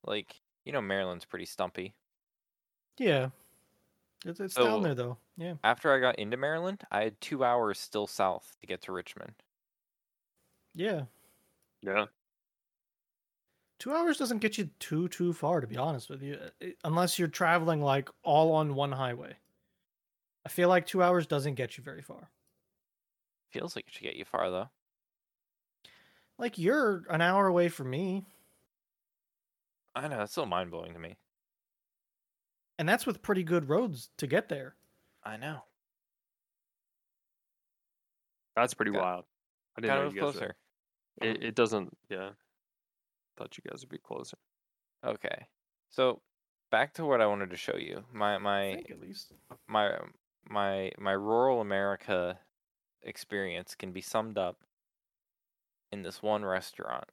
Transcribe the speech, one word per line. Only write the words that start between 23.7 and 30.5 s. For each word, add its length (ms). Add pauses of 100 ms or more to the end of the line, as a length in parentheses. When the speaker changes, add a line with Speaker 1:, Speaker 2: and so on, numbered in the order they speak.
Speaker 1:
like 100
it 80
should 80
get 140
you 80
far, 260
though. 200 (1700)
Speaker 2:
Like, 200
you're 520
an 120
hour 240
away 220
from 220
me. 360 (1700)
Speaker 1:
I 140
know, 140
it's 100
still 140
mind-blowing 480